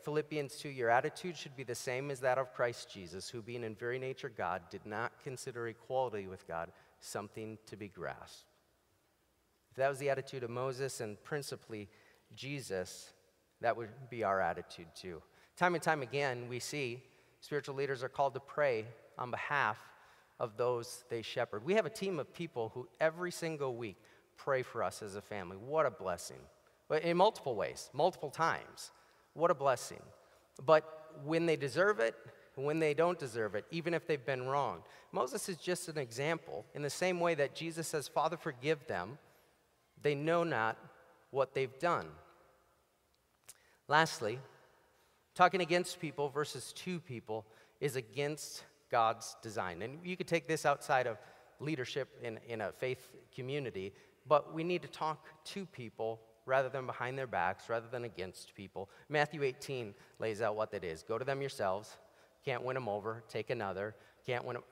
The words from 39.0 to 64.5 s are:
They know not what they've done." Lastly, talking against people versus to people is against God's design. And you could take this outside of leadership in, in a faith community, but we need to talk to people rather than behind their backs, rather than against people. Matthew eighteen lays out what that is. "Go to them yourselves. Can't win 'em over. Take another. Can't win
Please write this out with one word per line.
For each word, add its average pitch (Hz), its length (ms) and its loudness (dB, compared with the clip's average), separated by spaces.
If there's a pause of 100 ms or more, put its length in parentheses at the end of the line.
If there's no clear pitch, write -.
They 147 140 4
know 165 280 4
not 117 360 2 (520)
what 131 240 2
they've 131 240 0
done." 117 360 2 (1700)
Lastly, 139 520 4 (920)
talking 175 260 8
against 175 400 2
people 143 280 0
versus 135 440 -4
to 180 280 -4
people 110 460 -6 (320)
is 139 180 0
against 139 680 -4 (240)
God's 113 540 4
design. 95 400 -4
And 143 240 -8
you 180 100 -4
could 175 120 -6
take 165 200 2
this 156 160 0
outside 135 420 4
of 110 120 -2 (420)
leadership 131 480 -2 (140)
in, 113 160 -6 (100)
in 110 140 -4
a 92 100 0
faith - 380 -4 (240)
community, 123 580 -4 (340)
but 147 280 6
we 160 100 -2
need 175 180 2
to 143 60 -8
talk 156 380 -4 (180)
to 196 220 -8
people 113 560 -4 (240)
rather 131 220 4
than 131 180 -4
behind 123 320 -4
their 131 80 -2
backs, 95 420 0
rather 117 200 0
than 120 160 -4
against 92 500 -10
people. 95 340 -10 (200)
Matthew 147 340 2
eighteen 127 520 -4 (260)
lays 110 200 0
out 107 140 2
what 107 160 0
that 95 140 -6
is. 80 180 -6
"Go 113 160 -2
to 127 60 -6
them 139 160 -2
yourselves. 107 560 -2 (480)
Can't 123 180 -2
win 127 140 0
'em 127 120 -2
over. 107 400 -4
Take 110 220 -4
another. 104 460 -2 (280)
Can't 123 200 -2
win 123 140 -4